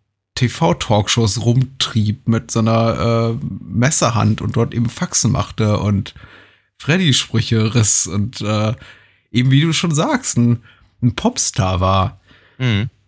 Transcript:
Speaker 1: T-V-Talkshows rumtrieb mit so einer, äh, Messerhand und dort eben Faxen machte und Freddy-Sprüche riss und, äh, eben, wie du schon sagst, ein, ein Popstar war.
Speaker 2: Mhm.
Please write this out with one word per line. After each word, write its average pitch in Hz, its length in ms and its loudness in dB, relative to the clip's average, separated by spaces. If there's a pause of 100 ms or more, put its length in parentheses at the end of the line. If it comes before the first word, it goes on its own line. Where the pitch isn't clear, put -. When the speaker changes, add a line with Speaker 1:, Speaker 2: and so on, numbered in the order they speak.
(360)
Speaker 1:
T-V-Talkshows 113 1080 0
rumtrieb 117 840 0
mit 113 240 -2
so 117 100 0
einer, 113 760 0
äh, 139 60 -10 (160)
Messerhand 110 800 0
und - 160 -4
dort 117 160 -2
eben 117 160 -2
Faxen - 420 -2
machte 104 480 -2
und 101 360 -2 (640)
Freddy-Sprüche 117 960 0
riss - 320 2
und, 101 340 -4
äh, 107 320 -2 (580)
eben, 123 200 2
wie 135 100 6
du 165 140 2
schon 165 200 0
sagst, 247 440 0
ein, 120 220 2 (420)
ein 120 120 2
Popstar 95 680 0
war. 95 400 0 (380)
Speaker 2:
Mhm. 120 300 0 (200)